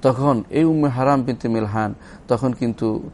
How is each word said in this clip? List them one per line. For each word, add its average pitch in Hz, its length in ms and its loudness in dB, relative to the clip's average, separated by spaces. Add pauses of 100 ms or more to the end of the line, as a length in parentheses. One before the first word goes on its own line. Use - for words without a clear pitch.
তখন 131 480 2
এই 156 140 2
উম্মে 156 240 2
হারাম 131 340 0
বিনতে 120 260 -4
মিলহান 110 460 -2 (340)
তখন 123 240 0
কিন্তু 113 600 -4